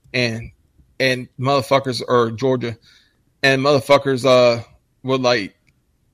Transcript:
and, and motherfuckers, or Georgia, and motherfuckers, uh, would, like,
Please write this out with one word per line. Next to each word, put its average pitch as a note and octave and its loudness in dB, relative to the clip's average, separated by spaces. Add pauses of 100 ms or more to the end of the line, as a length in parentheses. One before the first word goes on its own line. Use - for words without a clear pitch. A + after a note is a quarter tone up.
(140)
and, A2+ -6 (480)
and B2+ -2 (100)
motherfuckers, C3 -2
or A#2+ 0
Georgia, A#2+ -4 (640)
and C3+ 2
motherfuckers, C#3 2
uh, B2 4 (400)
would, C3 -2
like, A#2+ -2 (580)